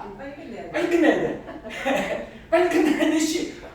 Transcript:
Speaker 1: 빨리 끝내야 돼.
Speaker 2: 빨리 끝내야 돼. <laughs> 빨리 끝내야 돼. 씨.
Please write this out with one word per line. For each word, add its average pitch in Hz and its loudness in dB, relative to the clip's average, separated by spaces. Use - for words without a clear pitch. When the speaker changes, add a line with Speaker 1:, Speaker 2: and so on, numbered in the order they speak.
Speaker 1:
빨리 277 -12
끝내야 226 -12
돼. 160 -12
Speaker 2:
빨리 339 0
끝내야 320 6
돼. - -4
<laughs> - -20
빨리 349 6
끝내야 - 4
돼. 320 4
씨. - -2